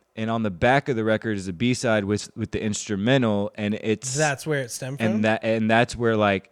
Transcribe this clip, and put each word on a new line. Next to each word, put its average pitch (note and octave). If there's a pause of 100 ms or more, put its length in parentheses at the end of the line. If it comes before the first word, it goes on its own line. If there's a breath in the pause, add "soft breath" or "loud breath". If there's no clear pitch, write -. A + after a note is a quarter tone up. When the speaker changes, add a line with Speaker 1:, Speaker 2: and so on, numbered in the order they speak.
(160 soft breath)
Speaker 1:
and A2
on A2+
the G#2+
back B2
of C3
the A2
record A2
is F#2+
a F#2+
B-side A2+
with, G2+
with G#2+
the G2+
instrumental, G#2+
and G#2
it's A2
Speaker 2:
That's D3
where D3
it A#2+
stemmed C3+
Speaker 1:
and A2
Speaker 2:
from? G#2+
Speaker 1:
that, A2
and A2
that's A#2
where, A2+
like, G2+